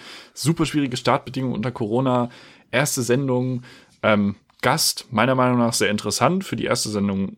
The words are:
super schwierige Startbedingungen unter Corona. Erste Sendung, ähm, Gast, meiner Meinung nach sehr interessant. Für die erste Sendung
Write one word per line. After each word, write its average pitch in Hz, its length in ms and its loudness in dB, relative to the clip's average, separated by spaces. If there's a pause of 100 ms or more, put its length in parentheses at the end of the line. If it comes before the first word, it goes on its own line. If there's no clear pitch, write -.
(340)
super 160 320 0
schwierige 139 300 -2
Startbedingungen 127 580 -2
unter 113 160 -4
Corona. 123 600 0 (420)
Erste 135 300 0
Sendung, 127 600 0 (400)
ähm, 104 320 2 (280)
Gast, - 500 0
meiner 120 240 2
Meinung 127 220 2
nach 117 140 2
sehr 104 160 0
interessant. 117 540 0
Für 117 140 -6
die 113 80 -4
erste - 240 -2
Sendung 98 500 -2